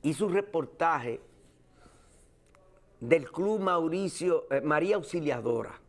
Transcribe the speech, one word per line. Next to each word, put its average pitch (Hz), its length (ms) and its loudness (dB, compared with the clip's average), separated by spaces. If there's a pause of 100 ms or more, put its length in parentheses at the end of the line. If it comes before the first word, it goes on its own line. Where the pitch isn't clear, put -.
hizo 156 240 0
un 180 80 0
reportaje 165 840 0 (1800)
del 135 300 2
Club 202 300 0
Mauricio, 175 880 0
eh, 139 100 2
María 156 360 2
Auxiliadora 123 920 -2